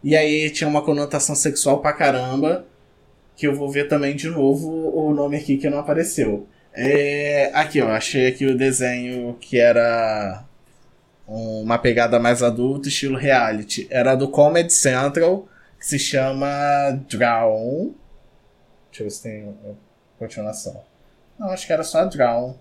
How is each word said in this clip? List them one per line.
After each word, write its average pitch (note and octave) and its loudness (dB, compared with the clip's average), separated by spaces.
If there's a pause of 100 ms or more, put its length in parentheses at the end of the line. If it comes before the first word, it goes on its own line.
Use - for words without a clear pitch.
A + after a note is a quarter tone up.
e D3 2
aí D#3 2
tinha D3+ -2
uma D3 0
conotação D3 -2
sexual C#3 0
pra D3 0
caramba, C#3 0 (720)
que D3+ -2
eu C#3 2
vou C#3+ -4
ver C#3+ -2
também C#3+ -2
de D#3 -6
novo D3 2 (260)
o D3+ 0
nome C#3+ -2
aqui C#3+ -2
que C#3+ -2
não C#3+ -2
apareceu. C#3+ -2 (260)
É, C#3+ 0
aqui, D3+ 0
ó, A#2 0
achei B2+ 0
aqui C3 -2
o C3 2
desenho B2 -2
que - -2
era A#2 4 (840)
uma A2 -4
pegada A#2 2
mais A#2+ 2
adulta, B2+ 0
estilo C3+ -2
reality. A#2 0
Era B2+ 2
do C3+ -2
Comedy E3 4
Central, D3 2 (320)
que - -14
se C#3+ -2
chama C3+ -2 (600)
Drown. A#2 0 (1000)
Deixa - -12
eu G#2+ -6
ver G2+ -8
se - -14
tem G#2+ -14 (680)
continuação. G#2+ -10 (600)
Não, G#3 -6
acho F#3 -8
que - 0
era D#3 2
só D#3+ 2
Drown. B2+ 0